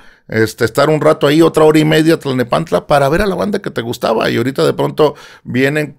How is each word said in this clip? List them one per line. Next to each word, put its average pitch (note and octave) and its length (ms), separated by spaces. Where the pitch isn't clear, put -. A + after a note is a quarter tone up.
este, A2 360
estar D3 240
un D3+ 120
rato D3+ 260
ahí, D3+ 140
otra D#3 240
hora D#3 120
y D#3 80
media D#3 300
a - 40
Tlalnepantla C#3+ 680
para C#3 220
ver F3 120
a G#3+ 60
la F#3 80
banda G3 260
que - 100
te B2 100
gustaba. C3+ 480
Y A#2+ 80
ahorita C3+ 280
de C3 80
pronto C#3+ 420
vienen C#3 560